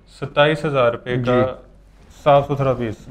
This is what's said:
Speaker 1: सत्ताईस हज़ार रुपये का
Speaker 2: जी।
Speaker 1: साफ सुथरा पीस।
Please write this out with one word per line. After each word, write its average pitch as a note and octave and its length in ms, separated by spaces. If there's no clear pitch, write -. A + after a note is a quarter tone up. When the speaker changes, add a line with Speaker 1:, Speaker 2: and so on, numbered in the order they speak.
Speaker 1:
सत्ताईस D3 440
हज़ार C3 280
रुपये B2 240
का B2 260
Speaker 2:
जी। C3 100
Speaker 1:
साफ C#3+ 380
सुथरा C3+ 240
पीस। A#2 380